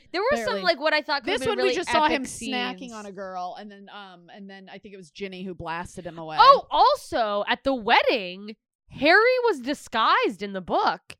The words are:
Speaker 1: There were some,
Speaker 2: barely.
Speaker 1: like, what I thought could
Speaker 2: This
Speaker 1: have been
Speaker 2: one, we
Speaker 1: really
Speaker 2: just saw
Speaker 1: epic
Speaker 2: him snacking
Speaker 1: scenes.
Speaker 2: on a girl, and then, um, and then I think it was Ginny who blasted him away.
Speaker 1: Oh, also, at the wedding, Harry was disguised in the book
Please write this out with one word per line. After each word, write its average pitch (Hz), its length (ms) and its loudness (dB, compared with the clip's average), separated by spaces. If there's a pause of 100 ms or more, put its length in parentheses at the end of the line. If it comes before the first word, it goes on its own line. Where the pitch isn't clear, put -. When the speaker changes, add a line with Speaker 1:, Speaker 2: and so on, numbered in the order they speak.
(120)
Speaker 1:
There 339 100 -4
were 523 160 2
some, - 100 -4
Speaker 2:
barely. 427 140 -2
Speaker 1:
like, 349 180 0
what 302 140 0
I 302 80 2
thought 285 220 -4
could 302 100 -2
Speaker 2:
This 480 80 0
Speaker 1:
have 262 60 -4
been - 40 0
Speaker 2:
one, 403 80 -2
we - 40 -2
Speaker 1:
really - 120 2
Speaker 2:
just 339 140 -4
saw 302 160 4
Speaker 1:
epic 302 120 2
Speaker 2:
him 262 80 -4
snacking 247 540 -6
Speaker 1:
scenes. 247 140 -14
Speaker 2:
on 214 140 -12
a 202 40 -14
girl, 185 480 -10
and 208 120 -16
then, 196 200 -20
um, 180 400 -20
and 196 160 -18
then 196 240 -18
I 202 60 -16
think 196 160 -20
it 202 40 -18
was 185 120 -20
Ginny 190 340 -12
who 190 120 -10
blasted 165 500 -8
him 165 140 -14
away. 160 200 -8
Speaker 1:
Oh, 508 300 8
also, 269 800 2
at 247 160 -2
the 269 100 2
wedding, 220 840 0 (340)
Harry 403 560 6
was 349 160 0
disguised 247 800 0
in 202 100 -8
the 190 80 -6
book 214 580 -2